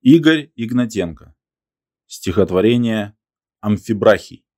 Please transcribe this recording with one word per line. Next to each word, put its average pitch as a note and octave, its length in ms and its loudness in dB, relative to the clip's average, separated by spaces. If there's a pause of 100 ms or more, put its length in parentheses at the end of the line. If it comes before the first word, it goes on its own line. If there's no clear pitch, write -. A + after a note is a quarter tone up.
Игорь D#3 540 2
Игнатенко. A2 800 -8 (720)
Стихотворение G#2 1080 -2 (420)
"Амфибрахий". G#2 840 -2 (120)